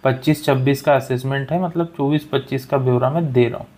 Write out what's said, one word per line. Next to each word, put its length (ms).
पच्चीस 400
छब्बीस 380
का 120
असेसमेंट 580
है, 100
मतलब 340
चौबीस 360
पच्चीस 340
का 120
ब्यौरा 320
मैं 220
दे 160
रहा 100
हूँ 80